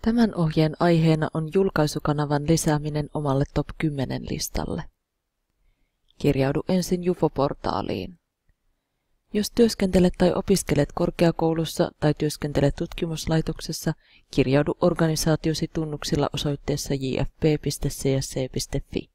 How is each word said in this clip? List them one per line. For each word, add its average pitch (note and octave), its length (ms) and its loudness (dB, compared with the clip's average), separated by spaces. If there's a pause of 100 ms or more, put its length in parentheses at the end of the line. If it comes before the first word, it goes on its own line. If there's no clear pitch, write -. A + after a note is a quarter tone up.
Tämän A3+ 320 2
ohjeen D#3 460 2
aiheena D#3+ 540 4
on D#3+ 200 -4
julkaisukanavan D3+ 920 0
lisääminen D3+ 680 0
omalle C#3+ 300 0 (100)
Top D3 140 -2 (100)
kymmenen C3 520 -2
listalle. - 540 -6 (1300)
Kirjaudu C#3 500 0
ensin F3+ 360 0
jufo-portaaliin. C#3+ 1120 -2 (1120)
Jos G#3 180 -2
työskentelet F#3+ 680 4
tai F3+ 160 4
opiskelet E3 600 0
korkeakoulussa E3 960 0 (100)
tai D3+ 140 2
työskentelet C#3+ 600 0
tutkimuslaitoksessa, D#3+ 1160 -4 (360)
kirjaudu C#3 500 2
organisaatiosi D#3+ 920 0
tunnuksilla D3+ 600 -4
osoitteessa C#3+ 640 -4
j C3+ 280 -2
f - 60 -2 (120)
p D3+ 220 2
piste - 260 -4
c C3+ 320 -2
s - 100 -8
c C3 220 -6
piste - 280 -4
f - 160 -10
i. - 180 -6